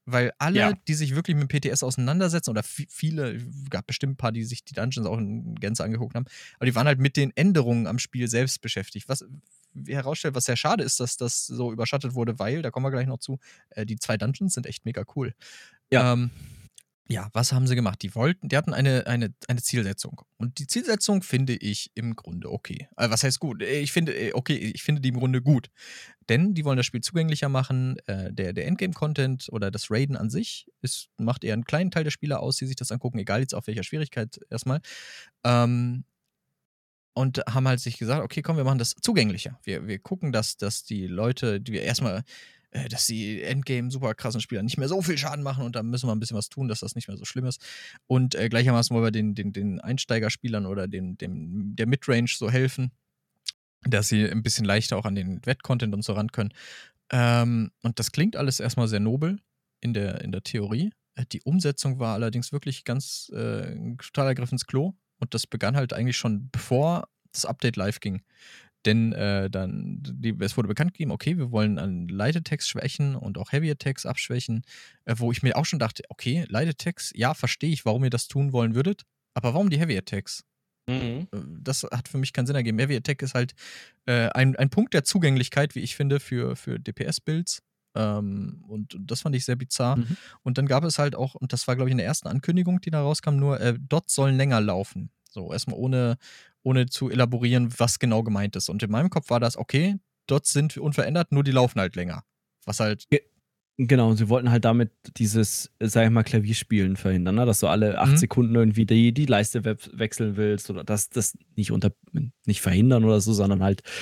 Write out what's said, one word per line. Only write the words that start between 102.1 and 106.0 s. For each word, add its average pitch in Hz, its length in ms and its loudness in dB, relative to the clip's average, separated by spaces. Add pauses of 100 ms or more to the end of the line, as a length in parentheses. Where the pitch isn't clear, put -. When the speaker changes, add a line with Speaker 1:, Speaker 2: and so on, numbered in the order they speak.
Speaker 1:
Was 107 140 -4
halt 107 300 0
Speaker 2:
Ge-, 147 140 2 (540)
genau, 123 340 6
und 107 60 4
sie 110 120 4
wollten 120 220 4
halt 117 120 6
damit 117 280 4 (260)
dieses, 107 520 2 (100)
äh, 113 80 0
sag 113 180 6